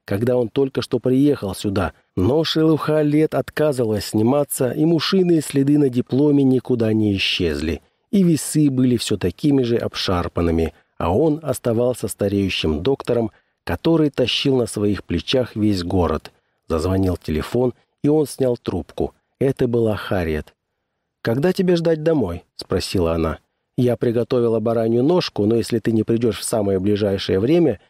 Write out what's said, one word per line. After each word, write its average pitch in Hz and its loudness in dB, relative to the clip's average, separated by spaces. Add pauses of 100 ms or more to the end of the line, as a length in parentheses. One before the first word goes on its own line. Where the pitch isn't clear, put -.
когда 120 0
он 120 0
только 135 -2
что - -2
приехал 131 2
сюда, 98 -2 (220)
но 123 2
шелуха 156 2
лет 151 2
отказывалась 127 -2
сниматься, 123 0
и 156 0
мушиные 170 2
следы 139 2
на 143 4
дипломе 139 2
никуда 120 2
не 107 2
исчезли — 78 -2 (300)
и 196 4
весы 156 2
были 127 2
все 107 -2
такими 135 0
же 120 0
обшарпанными, 82 -2 (240)
а 85 -2
он 151 2
оставался 123 -2
стареющим 98 -2
доктором, 120 -2 (320)
который 156 0
тащил 131 0
на 120 0
своих 104 -2
плечах 110 -4
весь 104 0
город. 85 -2 (360)
Зазвонил 90 0
телефон, 117 -4 (280)
и 139 0
он 151 2
снял 123 -2
трубку. - -6 (240)
Это 131 0
была 117 0
Харриет. 80 -4 (680)
«Когда 143 0
тебе 180 2
ждать 165 0
домой?» — 127 -2 (100)
спросила 87 -2
она. 80 -2 (400)
«Я 123 2
приготовила 117 0
баранью 113 0
ножку, 156 0
но 113 2
если 117 -2
ты 113 -4
не 110 2
придешь 113 -2
в - -12
самое 101 -2
ближайшее 98 0
время, 139 2 (100)